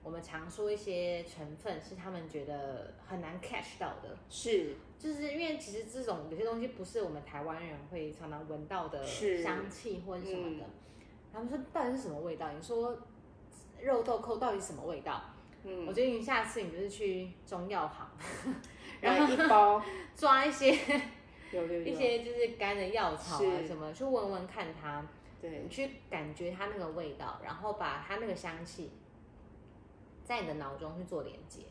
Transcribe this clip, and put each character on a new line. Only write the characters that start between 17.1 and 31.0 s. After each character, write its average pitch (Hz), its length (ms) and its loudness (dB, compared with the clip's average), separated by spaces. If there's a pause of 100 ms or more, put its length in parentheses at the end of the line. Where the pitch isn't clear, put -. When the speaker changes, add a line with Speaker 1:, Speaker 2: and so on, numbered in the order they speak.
Speaker 1:
中 180 240 -4
药 175 180 0
行， - 220 -10 (440)
<laughs> - 500 -10
Speaker 2:
买 196 160 8
一 262 180 8 (100)
包。 208 300 12
Speaker 1:
然 214 40 2
后 - 0 - (340)
抓 269 280 10
一 294 80 6
些 269 240 8 (760)
Speaker 2:
有， 180 160 2
有， 170 60 0
有。 170 80 2
Speaker 1:
一 - 120 0
些 233 300 4
就 233 80 -4
是 240 160 4 (100)
干 202 180 2
的 196 120 0
药 403 280 4
草 - 200 -4
啊 370 260 6
Speaker 2:
是。 320 60 -2
Speaker 1:
什 170 100 -4
么， 156 160 -6
去 262 100 -4
闻 226 280 2
闻 185 160 -2
看 170 340 -6
它。 147 260 -4 (320)
Speaker 2:
对。 160 220 -6
Speaker 1:
你 170 80 -8
去 269 220 -4 (180)
感 151 240 -4
觉 175 160 -4
它 185 180 -4
那 208 120 -6
个 170 100 -2
味 156 240 -4
道， 139 320 -8
然 104 80 -6
后 202 200 -2
把 151 340 -2
它 196 80 -2
那 226 100 -2
个 190 100 0
香 165 300 -6
气 - 240 -10 (1300)
在 240 180 -2
你 170 60 -2
的 151 80 -2
脑 139 200 -6
中 156 220 -8
去 180 60 -6